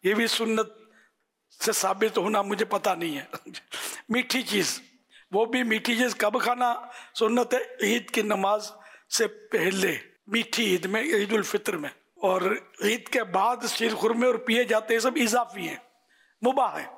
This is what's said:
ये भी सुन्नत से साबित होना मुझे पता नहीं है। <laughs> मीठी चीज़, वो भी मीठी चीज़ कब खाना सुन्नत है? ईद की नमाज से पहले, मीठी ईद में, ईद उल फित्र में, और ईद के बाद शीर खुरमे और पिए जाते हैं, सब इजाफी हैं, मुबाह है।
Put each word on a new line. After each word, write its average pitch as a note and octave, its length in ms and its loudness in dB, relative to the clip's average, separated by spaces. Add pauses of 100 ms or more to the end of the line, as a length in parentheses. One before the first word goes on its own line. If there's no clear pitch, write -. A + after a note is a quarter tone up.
ये F#3+ 100 2
भी A3+ 140 2
सुन्नत A3 500 -2 (800)
से A3 140 0
साबित G3 440 0
होना G3+ 260 2
मुझे G3+ 240 0
पता G3 280 0
नहीं E3 200 -4
है। C#3+ 120 -10 (200)
<laughs> - 640 -12
मीठी B3 320 0
चीज़, F#3+ 360 0 (520)
वो G#3 140 4
भी B3 180 0
मीठी A3+ 340 0
चीज़ A#3+ 180 2
कब G#3+ 260 0
खाना B3 500 0 (240)
सुन्नत A3+ 380 2
है? - 80 2 (240)
ईद A#3+ 240 0
की A3 140 0
नमाज G#3 480 0 (380)
से - 180 0
पहले, F#3+ 680 -2 (320)
मीठी A3+ 360 -2
ईद F3+ 200 2
में, G#3 180 0
ईद G#3 300 0
उल G#3+ 100 2
फित्र G3 340 -4
में, D3 120 -8 (340)
और F#3 220 2 (400)
ईद A3 220 0
के A#3+ 220 0
बाद A3 380 2
शीर A3+ 280 0
खुरमे A#3 320 2
और A#3 100 4 (100)
पिए A#3 180 4
जाते A3 280 2
हैं, A3+ 80 2
सब B3 160 2
इजाफी A#3 480 0
हैं, D3+ 160 -10 (600)
मुबाह B3 360 2
है। - 200 -10